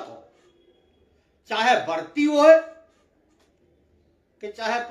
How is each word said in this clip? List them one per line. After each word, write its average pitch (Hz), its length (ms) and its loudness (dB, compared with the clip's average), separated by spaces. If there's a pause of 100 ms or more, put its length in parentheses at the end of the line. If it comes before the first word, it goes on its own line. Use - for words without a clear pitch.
કરો. - 140 -20 (1300)
ચાહે 226 240 0 (140)
ભરતી 160 400 -4
હોય 302 320 6 (1800)
કે 214 80 -14
ચાહે 226 260 -6 (140)